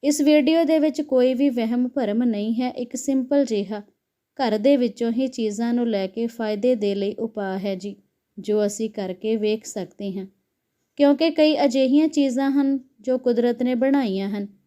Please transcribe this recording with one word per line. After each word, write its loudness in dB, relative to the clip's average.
ਇਸ 0
ਵੀਡੀਓ 4
ਦੇ 4
ਵਿੱਚ 0
ਕੋਈ 2
ਵੀ 2
ਵਹਿਮ -2
ਭਰਮ -2
ਨਹੀਂ -2
ਹੈ। -2
ਇੱਕ -10
ਸਿੰਪਲ 0
ਜਿਹਾ -4
ਘਰ 0
ਦੇ 4
ਵਿੱਚੋਂ -2
ਹੀ -2
ਚੀਜ਼ਾਂ -4
ਨੂੰ 0
ਲੈ -2
ਕੇ -6
ਫਾਇਦੇ -2
ਦੇ -2
ਲਈ -4
ਉਪਾਅ -6
ਹੈ -4
ਜੀ, -10
ਜੋ 0
ਅਸੀਂ -4
ਕਰਕੇ -4
ਵੇਖ -2
ਸਕਦੇ -10
ਹਾਂ। -8
ਕਿਉਂਕਿ 4
ਕਈ 2
ਅਜਿਹੀਆਂ 4
ਚੀਜ਼ਾਂ 0
ਹਨ 0
ਜੋ -2
ਕੁਦਰਤ 0
ਨੇ 0
ਬਣਾਈਆਂ 0
ਹਨ -6